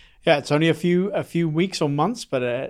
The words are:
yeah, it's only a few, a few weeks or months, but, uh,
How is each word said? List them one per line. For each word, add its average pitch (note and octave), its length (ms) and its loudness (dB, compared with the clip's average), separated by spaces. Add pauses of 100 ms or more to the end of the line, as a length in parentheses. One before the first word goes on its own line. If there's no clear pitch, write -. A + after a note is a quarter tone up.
(220)
yeah, D#3+ 140 4
it's C#3 140 -6
only D#3 180 4
a D#3 40 2
few, F3 360 0
a D3+ 140 -4
few E3+ 260 -2
weeks E3+ 320 -2
or D3+ 80 2
months, D#3 340 -2
but, B2+ 200 -2
uh, B2 260 -4